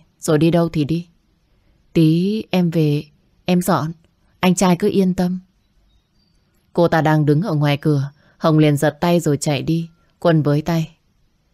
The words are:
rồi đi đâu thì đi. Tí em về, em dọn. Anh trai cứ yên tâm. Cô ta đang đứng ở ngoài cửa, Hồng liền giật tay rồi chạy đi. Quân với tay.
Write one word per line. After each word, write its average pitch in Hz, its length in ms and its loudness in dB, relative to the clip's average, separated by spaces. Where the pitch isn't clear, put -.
rồi 156 180 0
đi 165 140 2
đâu 170 180 0
thì 156 140 -4
đi. 165 240 -6
Tí 175 560 2
em 180 200 0
về, 151 360 0
em 180 160 0
dọn. 160 300 -2
Anh 185 160 2
trai 180 200 2
cứ 208 140 -2
yên 190 240 0
tâm. 185 260 -4
Cô 170 140 2
ta 165 140 0
đang 156 240 2
đứng 147 160 2
ở 202 120 -4
ngoài 147 240 0
cửa, 143 340 -2
Hồng 156 200 2
liền 151 200 4
giật 147 240 -2
tay 175 180 2
rồi 151 180 0
chạy 147 240 -4
đi. 165 280 -4
Quân 160 240 2
với 147 180 0
tay. 160 300 -4